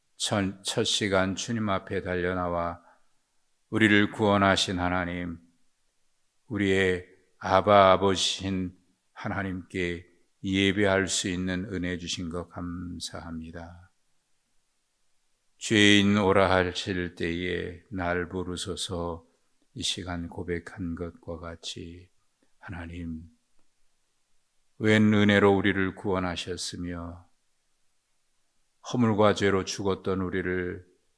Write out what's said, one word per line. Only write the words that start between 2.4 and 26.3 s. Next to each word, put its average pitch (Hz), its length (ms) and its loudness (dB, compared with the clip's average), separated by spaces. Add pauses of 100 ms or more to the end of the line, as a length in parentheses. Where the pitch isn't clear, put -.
우리를 104 400 6
구원하신 98 680 2
하나님, 87 600 -4 (1080)
우리의 95 600 0 (300)
아바 95 540 6
아버지신 92 840 0 (380)
하나님께 92 920 -6 (380)
예배할 95 640 2
수 - 200 -4
있는 92 440 -4
은혜 90 240 -4
주신 85 320 -8
것 85 220 -8
감사합니다. 87 1400 -12 (1700)
죄인 104 600 6
오라 98 320 4
하실 90 640 0
때에 87 760 -6
날 87 380 -4
부르소서 87 1000 -8 (480)
이 - 80 -10
시간 87 460 -6
고백한 85 680 -8
것과 85 440 -10
같이 85 680 -14 (500)
하나님, 85 640 -12 (1600)
웬 107 360 6
은혜로 101 420 6
우리를 95 380 0
구원하셨으며 87 1300 -6 (1700)